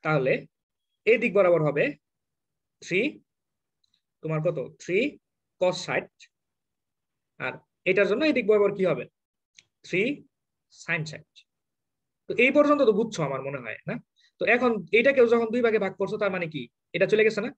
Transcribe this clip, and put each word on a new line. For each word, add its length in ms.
তাহলে 300
এই 100
দিক 160
বরাবর 300
হবে 160
থ্রি, 200
তোমার 220
কত? 120
three 160
cos 240
ষাট, 220
আর 80
এটার 200
জন্য 200
এই 80
দিক 120
বরাবর 280
কি 140
হবে? 140
three 160
sin 260
ষাট। 180
তো 40
এই 140
পর্যন্ত 320
তো 100
বুঝছো 280
আমার 200
মনে 160
হয়, 160
না? 60
তো 20
এখন 160
এইটাকেও 360
যখন 200
দুই 120
ভাগে 200
ভাগ 140
করছো, 220
তার 140
মানে 180
কি 80
এটা 160
চলে 160
গেছে 180
না? 120